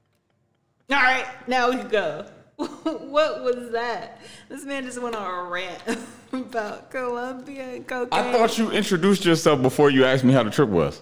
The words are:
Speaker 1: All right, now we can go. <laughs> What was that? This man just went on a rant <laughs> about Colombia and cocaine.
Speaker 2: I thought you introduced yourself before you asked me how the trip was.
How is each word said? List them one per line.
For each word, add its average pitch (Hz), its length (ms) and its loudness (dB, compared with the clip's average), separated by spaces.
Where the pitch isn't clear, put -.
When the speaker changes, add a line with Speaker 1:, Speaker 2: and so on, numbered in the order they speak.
Speaker 1:
All 269 60 0
right, 254 300 2
now 247 240 0
we 254 60 -2
can 202 120 -8
go. 180 360 -4
<laughs> 294 80 -6
What 294 320 0
was 240 300 -4
that? 233 480 -6
This 269 160 -14
man 269 200 -8
just 247 180 -10
went 226 140 -6
on 196 120 -8
a 180 220 -8
rant 180 320 -8
<laughs> - 220 -20
about 226 580 -8
Colombia 254 840 -8
and - 100 -16
cocaine. 247 260 -6
Speaker 2:
I 233 200 0
thought 226 260 2
you 220 120 0
introduced 196 540 2
yourself 156 380 4
before 143 280 6
you 131 140 6
asked 131 200 4
me 127 80 8
how 131 120 6
the 104 60 -2
trip 113 180 4
was. 80 340 2